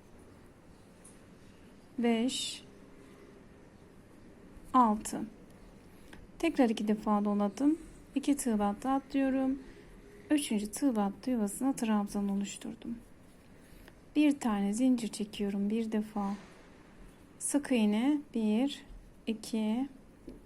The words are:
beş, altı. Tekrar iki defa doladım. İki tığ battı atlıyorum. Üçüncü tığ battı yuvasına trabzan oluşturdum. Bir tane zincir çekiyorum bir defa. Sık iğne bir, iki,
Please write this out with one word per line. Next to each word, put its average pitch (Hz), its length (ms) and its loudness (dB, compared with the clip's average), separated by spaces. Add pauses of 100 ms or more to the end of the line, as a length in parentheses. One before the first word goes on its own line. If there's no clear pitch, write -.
(2000)
beş, 233 640 0 (2000)
altı. 220 480 4 (1160)
Tekrar 285 300 4
iki 214 180 -2
defa 208 380 2
doladım. 208 520 2 (380)
İki 277 220 0
tığ 220 220 0
battı 202 300 -2
atlıyorum. 269 680 0 (720)
Üçüncü 214 400 0
tığ 269 240 0
battı 202 360 -2
yuvasına 240 420 0
trabzan 208 560 0
oluşturdum. 202 680 -6 (1160)
Bir 294 240 4
tane 202 340 0
zincir 240 340 2
çekiyorum 202 600 -4
bir 220 220 -2
defa. 208 440 -2 (1040)
Sık - 320 -2
iğne 233 460 4 (160)
bir, 226 500 0 (440)
iki, 220 640 -2 (560)